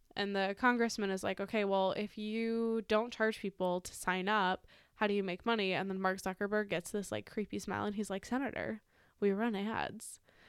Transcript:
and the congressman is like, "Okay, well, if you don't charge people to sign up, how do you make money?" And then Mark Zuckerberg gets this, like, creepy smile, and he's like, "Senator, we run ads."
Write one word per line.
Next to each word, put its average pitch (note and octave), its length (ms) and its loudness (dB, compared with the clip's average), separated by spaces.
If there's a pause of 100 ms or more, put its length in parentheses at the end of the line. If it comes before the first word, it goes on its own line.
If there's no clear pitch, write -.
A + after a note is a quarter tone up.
(160)
and G3+ 180 0
the G3 240 2
congressman A#3 520 2
is F#3+ 160 -2
like, F#3+ 160 -2
"Okay, G3+ 240 0
well, F#3+ 260 4
if - 260 -4
you A3+ 680 0
don't A3+ 240 2
charge A3 280 0
people F3+ 420 0
to - 120 -12
sign F#3 360 0
up, F#3+ 360 2 (300)
how G#3+ 120 2
do G3+ 60 2
you G3+ 100 2
make F3+ 220 -4
money?" G#3 280 2
And F#3 160 0
then F#3+ 100 -2
Mark F#3+ 220 0
Zuckerberg G3+ 480 0
gets F3 200 -2
this, G#3 220 -4
like, G#3+ 180 -4
creepy G3+ 300 -4
smile, G#3 240 -2
and G#3 140 -2
he's G#3 120 -2
like, G3 160 -4
"Senator, A#3 560 -4 (380)
we G3+ 140 4
run A3 240 0
ads." G3+ 640 -4 (280)